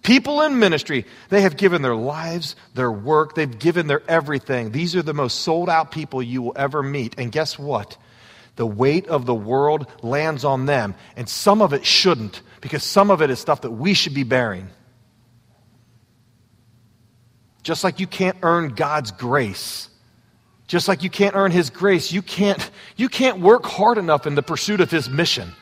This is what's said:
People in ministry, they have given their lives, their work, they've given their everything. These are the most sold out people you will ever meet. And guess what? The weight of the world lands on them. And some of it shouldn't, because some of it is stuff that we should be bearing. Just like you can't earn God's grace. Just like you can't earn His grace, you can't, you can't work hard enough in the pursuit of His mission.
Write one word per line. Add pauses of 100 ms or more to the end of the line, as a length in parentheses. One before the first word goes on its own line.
People
in
ministry, (240)
they
have
given
their
lives, (180)
their
work,
they've
given
their
everything.
These
are
the
most
sold
out
people
you
will
ever
meet.
And
guess
what? (600)
The
weight
of
the
world (160)
lands
on
them. (220)
And
some
of
it
shouldn't, (180)
because
some
of
it
is
stuff
that
we
should
be
bearing. (3000)
Just
like
you
can't
earn
God's
grace. (800)
Just
like
you
can't
earn
His
grace,
you
can't, (280)
you
can't
work
hard
enough
in
the
pursuit
of
His
mission.